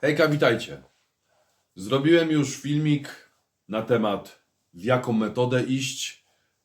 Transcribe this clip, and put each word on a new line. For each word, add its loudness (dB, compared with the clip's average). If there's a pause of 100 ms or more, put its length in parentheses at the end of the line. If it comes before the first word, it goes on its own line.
Hejka, 4
witajcie. 0 (920)
Zrobiłem 2
już 0
filmik -2 (380)
na -4
temat, -2 (300)
w -18
jaką 0
metodę 0
iść, -6 (380)